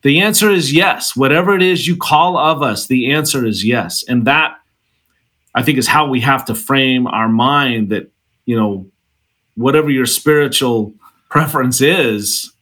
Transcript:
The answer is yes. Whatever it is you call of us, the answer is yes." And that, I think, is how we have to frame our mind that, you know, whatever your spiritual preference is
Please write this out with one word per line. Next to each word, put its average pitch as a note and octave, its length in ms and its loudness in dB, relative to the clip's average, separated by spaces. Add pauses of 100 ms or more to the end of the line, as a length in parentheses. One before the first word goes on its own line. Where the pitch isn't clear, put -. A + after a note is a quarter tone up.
The C#3+ 180 4
answer G#3+ 300 2
is D#3+ 220 0
yes. F3 440 0
Whatever D#3 380 2
it F#3 80 2
is F#3 240 0
you E3+ 100 0
call E3 420 0
of D3 240 0
us, A2 240 -4
the B2+ 260 0
answer D3 320 -2
is G2+ 200 -2
yes." A2 440 -2
And B2 180 0
that, D3 300 0 (960)
I - 80 0
think, D3 140 0
is B2 120 0
how D3+ 200 2
we B2+ 120 -2
have C3 260 0
to A2+ 80 -4
frame C3 520 0
our A2+ 220 -2
mind A#2+ 640 0
that, G2+ 200 -6 (360)
you A#2+ 100 -2
know, G2+ 300 -2 (680)
whatever C#3+ 340 2
your C3 160 0
spiritual B2 880 0 (340)
preference C#3 540 0
is B2+ 680 0 (120)